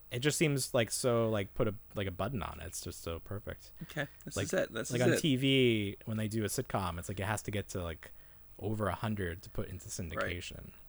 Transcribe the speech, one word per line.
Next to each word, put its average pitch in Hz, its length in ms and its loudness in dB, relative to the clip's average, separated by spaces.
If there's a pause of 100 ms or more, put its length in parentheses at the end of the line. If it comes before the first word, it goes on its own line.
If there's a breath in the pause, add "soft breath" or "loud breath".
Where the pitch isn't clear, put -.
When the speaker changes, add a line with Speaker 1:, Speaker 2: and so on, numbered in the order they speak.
(100)
Speaker 1:
It 123 100 -2
just 143 180 4
seems, 143 360 2
like, 117 160 4
so, 117 400 4
like, 104 240 0
put 117 140 2
a, 101 60 -2 (200)
like, 101 120 -2
a 95 40 -2
button 95 320 -2
on 78 200 -6
it. 80 40 -8
It's - 140 -8
just - 220 -8
so 82 180 -6
perfect. - 520 -10 (120)
Speaker 2:
Okay, 147 220 -4 (180)
this - 120 -8
Speaker 1:
Like, 101 100 0
Speaker 2:
is - 80 -4
it. 180 180 2
This 110 180 -4
Speaker 1:
like, 123 100 2
Speaker 2:
is 123 60 6
Speaker 1:
on 120 80 8
Speaker 2:
it. - 60 2
Speaker 1:
T 135 160 4
V, 123 600 4 (100)
when 110 100 -2
they 110 120 0
do 107 160 0
a 101 40 2
sitcom, 95 500 -2
it's 87 100 -8
like 98 120 -4
it 95 60 -2
has 107 160 0
to - 80 -6
get 101 200 -2
to, 92 120 -4
like, 85 280 -6 (480 soft breath)
over 107 300 0
a 87 60 2
hundred 95 480 -2
to - 80 -14
put - 180 -4
into 92 180 -10
Speaker 2:
Right. 92 240 -6
Speaker 1:
syndication. 87 600 -6 (180)